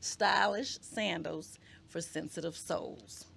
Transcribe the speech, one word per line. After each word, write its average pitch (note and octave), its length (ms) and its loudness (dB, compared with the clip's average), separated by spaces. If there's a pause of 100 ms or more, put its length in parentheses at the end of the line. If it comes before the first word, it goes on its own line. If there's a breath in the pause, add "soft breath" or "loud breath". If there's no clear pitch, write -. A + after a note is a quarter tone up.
Stylish G#3 800 4
sandals E3+ 760 -2 (300 loud breath)
for E3 120 -6
sensitive D#3+ 560 -4
souls. - 720 -4 (100)